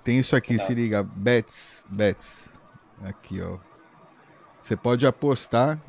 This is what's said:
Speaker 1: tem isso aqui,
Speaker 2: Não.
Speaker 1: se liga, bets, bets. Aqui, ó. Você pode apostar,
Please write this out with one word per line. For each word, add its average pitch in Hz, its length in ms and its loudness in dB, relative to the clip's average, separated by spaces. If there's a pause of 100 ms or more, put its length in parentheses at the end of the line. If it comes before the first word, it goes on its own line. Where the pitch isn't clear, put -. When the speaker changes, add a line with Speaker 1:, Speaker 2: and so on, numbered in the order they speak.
Speaker 1:
tem 123 160 2
isso 135 180 2
aqui, 123 200 0
Speaker 2:
Não. 107 80 0
Speaker 1:
se 123 100 -2
liga, 110 280 0
bets, 107 840 -2
bets. - 600 -2 (520)
Aqui, 95 380 -12
ó. 90 180 -8 (1040)
Você - 160 -4
pode 123 300 2
apostar, 139 840 0